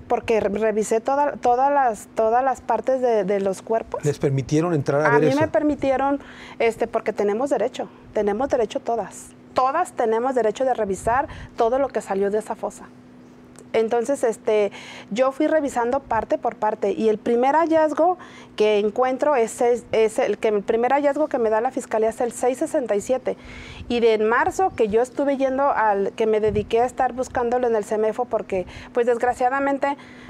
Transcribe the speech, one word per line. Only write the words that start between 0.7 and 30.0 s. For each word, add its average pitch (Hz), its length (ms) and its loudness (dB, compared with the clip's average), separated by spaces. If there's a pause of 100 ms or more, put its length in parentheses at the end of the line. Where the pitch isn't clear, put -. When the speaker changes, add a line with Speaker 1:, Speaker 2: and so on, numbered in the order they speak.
Speaker 1:
toda, 277 380 0
todas 254 360 4
las, 254 400 0
todas 226 300 2
las 262 160 0
partes 254 420 0
de, 226 220 2
de 196 160 0
los 190 220 -2
cuerpos. - 420 -4
Speaker 2:
¿Les 147 160 0
permitieron 151 540 0
entrar 143 280 0
a 156 60 2
Speaker 1:
A 147 40 2
Speaker 2:
ver 147 100 4
Speaker 1:
mí 156 80 4
Speaker 2:
eso? 277 100 2
Speaker 1:
me 311 80 2
permitieron, 277 720 0 (400)
este, 226 280 0
porque 220 260 -4
tenemos 220 360 0
derecho, 240 380 -2 (240)
tenemos 208 380 -2
derecho 254 320 0
todas. 220 460 -6 (260)
Todas 277 400 0
tenemos 240 420 0
derecho 220 300 0
de 254 80 0
revisar 220 560 -2 (260)
todo 240 240 2
lo 277 80 0
que 220 140 -6
salió 196 300 -2
de 214 80 0
esa 214 160 -6
fosa. - 280 -10 (920)
Entonces, 233 480 0
este, 214 480 0 (380)
yo 262 220 2
fui 302 160 0
revisando 269 520 0
parte 233 380 -2
por 226 200 -4
parte 214 340 -2
y 220 180 0
el 214 80 2
primer 240 380 2
hallazgo 320 640 2 (360)
que 214 220 4
encuentro 254 580 2
es, 226 260 0
es, 240 300 2
es 220 280 2
el 202 180 0
que, 220 120 0
el 208 120 2
primer 233 320 0
hallazgo 294 340 2
que 269 120 -2
me 220 100 0
da 220 100 2
la 247 120 -2
fiscalía 226 380 -2
es - 120 -4
el 220 120 -2
seis 254 260 -2
sesenta 294 360 -2
y 202 60 -2
siete. 247 340 -2 (540)
Y 240 100 0
de 226 140 6
en 214 160 2
marzo 339 460 2
que 220 140 2
yo 226 120 2
estuve 277 360 0
yendo 269 340 0
al, 202 400 0
que 226 160 -2
me 214 120 2
dediqué 214 420 0
a 247 40 2
estar 247 280 -2
buscándolo 247 520 -2
en 226 100 2
el 208 80 0
cemefo 220 420 -2
porque, 196 420 -4 (260)
pues, 240 140 0
desgraciadamente 262 880 0 (320)